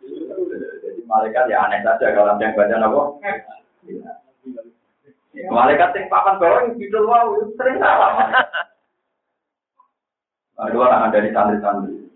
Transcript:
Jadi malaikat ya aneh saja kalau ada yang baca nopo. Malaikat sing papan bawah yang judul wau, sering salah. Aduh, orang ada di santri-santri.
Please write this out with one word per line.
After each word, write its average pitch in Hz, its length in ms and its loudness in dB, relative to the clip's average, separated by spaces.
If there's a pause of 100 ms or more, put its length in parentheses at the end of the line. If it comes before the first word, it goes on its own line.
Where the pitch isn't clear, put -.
Jadi - 1040 -10
malaikat 110 400 0
ya 95 160 0
aneh - 240 -2
saja - 240 2
kalau 104 240 4
ada 107 80 -2
yang 107 80 -2
baca 104 240 2
nopo. 113 260 2 (2500)
Malaikat 156 480 4
sing - 160 -8
papan 190 240 2
bawah 180 240 2
yang 240 160 -2
judul 214 320 -2
wau, 233 320 2 (160)
sering 262 240 -2
salah. - 480 2 (2250)
Aduh, 117 240 0
orang 110 240 4
ada 104 100 2
di 104 140 0
santri-santri. 101 720 -2 (120)